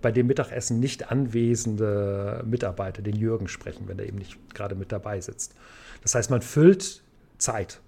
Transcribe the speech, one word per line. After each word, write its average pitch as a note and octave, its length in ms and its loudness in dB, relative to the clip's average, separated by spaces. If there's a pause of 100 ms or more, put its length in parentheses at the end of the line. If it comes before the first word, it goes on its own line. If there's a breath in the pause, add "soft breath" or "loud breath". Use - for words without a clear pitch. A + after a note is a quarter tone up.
bei A2+ 100 2
dem A#2+ 140 4
Mittagessen A#2+ 540 0
nicht - 320 -2
anwesende A2 1400 0
Mitarbeiter, G2+ 560 -4
den G#2 120 -2
Jürgen, G#2+ 320 0
sprechen, - 400 -12
wenn F#2+ 120 -10
er G2+ 80 -8
eben G2+ 100 -8
nicht - 380 -16
gerade G2+ 180 -6
mit F#2+ 180 -6
dabei G2+ 300 -4
sitzt. - 320 -10 (480 loud breath)
Das - 140 0
heißt, C3 160 2
man B2 100 4
füllt - 640 6 (340)
Zeit G#2+ 500 -4